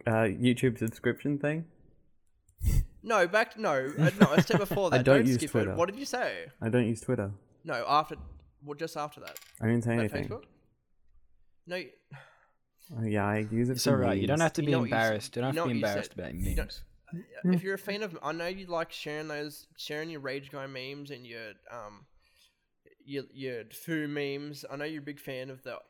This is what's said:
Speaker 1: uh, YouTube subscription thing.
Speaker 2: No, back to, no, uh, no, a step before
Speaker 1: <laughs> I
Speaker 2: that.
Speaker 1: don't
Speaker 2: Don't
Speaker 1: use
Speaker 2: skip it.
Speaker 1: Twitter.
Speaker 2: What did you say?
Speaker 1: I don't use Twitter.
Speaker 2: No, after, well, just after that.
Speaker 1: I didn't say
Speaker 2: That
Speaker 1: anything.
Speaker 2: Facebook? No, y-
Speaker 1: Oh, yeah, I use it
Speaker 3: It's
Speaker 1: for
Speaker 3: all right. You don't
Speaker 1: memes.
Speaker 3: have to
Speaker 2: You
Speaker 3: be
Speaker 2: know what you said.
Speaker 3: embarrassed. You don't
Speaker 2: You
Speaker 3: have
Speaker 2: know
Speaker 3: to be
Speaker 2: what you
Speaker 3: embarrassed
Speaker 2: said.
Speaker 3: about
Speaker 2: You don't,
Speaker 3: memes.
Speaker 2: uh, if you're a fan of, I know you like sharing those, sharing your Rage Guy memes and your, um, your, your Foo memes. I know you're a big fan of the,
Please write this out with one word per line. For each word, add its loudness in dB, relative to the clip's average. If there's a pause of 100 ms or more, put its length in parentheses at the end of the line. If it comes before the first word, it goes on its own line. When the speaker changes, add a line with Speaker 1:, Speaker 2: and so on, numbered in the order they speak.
Speaker 1:
uh, 4
YouTube 2
subscription -2
thing. -2 (1400)
Speaker 2:
No, 4
back 2
to, -10
no, 0
uh, 8 (100)
no, 10
a 2
step 2
before 0
Speaker 1:
<laughs> 2
I 8
Speaker 2:
that. 4
Speaker 1:
don't 10
Speaker 2:
Don't 6
Speaker 1:
use 4
Speaker 2:
skip 0
it. -12
Speaker 1:
Twitter. 2
Speaker 2:
What 2
did -8
you -8
say? -2 (160)
Speaker 1:
I -2
don't 4
use -2
Twitter. -2 (340)
Speaker 2:
No, -4
after, 2 (480)
well, -12
just -8
after -8
that. -14 (220)
Speaker 1:
I 0
didn't 4
say 0
Speaker 2:
That 2 (160)
Speaker 1:
anything. -4
Speaker 2:
Facebook? -10 (1200)
No, -8
y- -8 (1040)
Speaker 1:
Oh, -2
yeah, 2
I 2 (120)
use 2
it 2
Speaker 3:
It's -2
Speaker 1:
for 6
Speaker 3:
all 6
right. 4
You 2
don't 4
Speaker 1:
memes. 4
Speaker 3:
have 4
to 0
Speaker 2:
You 0
Speaker 3:
be 4
Speaker 2:
know 4
what 2
you -2
said. 4
Speaker 3:
embarrassed. 0
You -2
don't 0
Speaker 2:
You -
Speaker 3:
have 0
Speaker 2:
know 0
Speaker 3:
to 0
be 0
Speaker 2:
what 0
you 2
Speaker 3:
embarrassed -2
Speaker 2:
said. -14
Speaker 3:
about -8
Speaker 2:
You 0
don't, 2
Speaker 3:
memes. -4 (640)
Speaker 2:
uh, 4
if 2
you're -2
a -4
fan -6
of, -8
I -4
know -4
you -8
like -4
sharing -8
those, -10 (100)
sharing -8
your -10
Rage -8
Guy -8
memes -10
and -14
your, -12 (220)
um, -14 (1000)
your, -8 (100)
your -8
Foo -4
memes. -4
I -10
know -6
you're -8
a -14
big -10
fan -10
of -16
the, -10 (120)